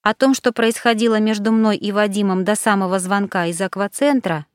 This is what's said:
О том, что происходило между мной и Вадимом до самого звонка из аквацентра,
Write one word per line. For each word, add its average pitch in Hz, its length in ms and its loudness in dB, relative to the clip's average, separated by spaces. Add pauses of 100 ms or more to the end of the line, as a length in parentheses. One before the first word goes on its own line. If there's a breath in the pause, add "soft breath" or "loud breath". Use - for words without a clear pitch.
О 277 80 2
том, 269 220 2
что 240 180 -2
происходило 226 640 0
между 214 320 0
мной 220 280 2
и 208 120 -4
Вадимом 196 540 0
до 208 120 0
самого 196 420 0
звонка 190 480 -2
из 170 160 -6
аквацентра, 196 800 -2 (100)